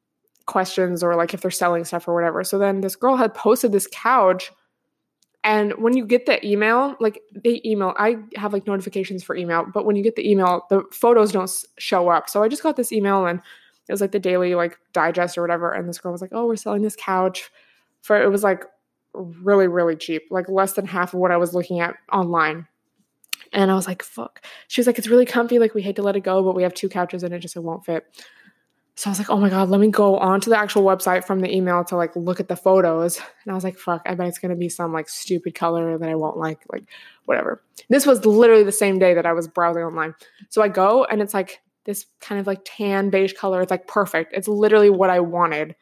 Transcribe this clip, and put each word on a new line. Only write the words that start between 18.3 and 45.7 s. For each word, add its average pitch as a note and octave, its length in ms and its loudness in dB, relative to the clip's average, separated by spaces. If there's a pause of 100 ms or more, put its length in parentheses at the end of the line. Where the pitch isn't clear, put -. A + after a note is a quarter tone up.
like, F#3+ 220 0 (500)
really, F#3 520 0
really E3+ 280 0
cheap, D#3 360 -8
like, F#3 180 -4
less F#3+ 240 0
than G3 140 -4
half F3+ 260 -4
of F#3 60 -4
what F3+ 120 2
I F3 60 2
was F3 180 0
looking F3 260 -4
at E3+ 140 -4 (180)
online. E3+ 540 -2 (840)
And G3 180 2
I F#3+ 40 2
was F#3 120 -2
like, F#3 160 -10
"Fuck." - 420 -16 (240)
She - 120 -2
was A#3+ 60 2
like, A#3+ 120 0
"It's G#3+ 100 -8
really B3 160 6
comfy. A#3+ 340 0
Like, A3+ 160 2
we G#3+ 80 -2
hate G3 140 -6
to G3+ 60 -4
let G3+ 140 0
it G3 40 -4
go, F#3+ 220 0
but F#3 120 0
we F#3 80 0
have F3+ 100 -2
two F#3+ 160 -6
couches, F3+ 340 -4
and F3 100 -8
it F3 60 -10
just, F3 180 -16
it E3+ 40 -12
won't E3+ 240 -10
fit." E3 200 -6 (880)
So - 140 -8
I - 20 -2
was F#3 80 -4
like, G#3 100 -6
"Oh - 100 0
my G3+ 100 4
God, F#3+ 200 0
let G3 100 4
me G#3 100 6
go G3+ 280 4
onto G3 320 0
the A3+ 80 4
actual G#3 260 2
website F#3 420 2
from F#3+ 140 -2
the F#3 140 -2
email F3+ 320 0
to, F3+ 100 -6
like, E3+ 200 -2
look F3 240 -4
at - 100 -6
the F3 60 -4
photos." F3 600 2
And - 340 -14
I F#3+ 40 -6
was F#3 80 -6
like, F#3 160 -6
"Fuck, E3+ 260 -6
I F#3 100 -4
bet F3 120 -4
it's F3 100 -8
gonna F3+ 180 -6
be F3 140 -6
some, E3 240 -8
like, D#3+ 160 -6
stupid E3+ 460 -8
color E3+ 420 -2
that D#3+ 120 -6
I D#3+ 60 -4
won't D#3 220 -4
like, D#3+ 220 -6 (120)
like, - 120 -12 (420)
whatever." - 380 -4 (260)
This C4+ 160 4
was A#3+ 200 4
literally A3 380 8
the G3 80 0
same G3 280 0
day F#3 140 6
that E3+ 120 0
I E3+ 80 2
was E3 140 -4
browsing E3+ 360 -2
online. D#3+ 300 -6 (360)
So - 120 0
I G#3+ 60 4
go, G3+ 380 4
and G#3+ 160 -2
it's, G3+ 120 -6
like, F#3+ 280 -6 (240)
this G3+ 200 -10 (140)
kind G3+ 200 -8
of, G3 80 -4
like, F#3+ 180 -4
tan G3 440 -2
beige F#3+ 240 2
color. F#3 280 -2
It's, F#3 100 0
like, F#3 160 -4
perfect. F#3 460 -2
It's F#3+ 140 -6
literally G#3 440 6
what F#3+ 180 4
I F3+ 100 4
wanted. E3 640 -2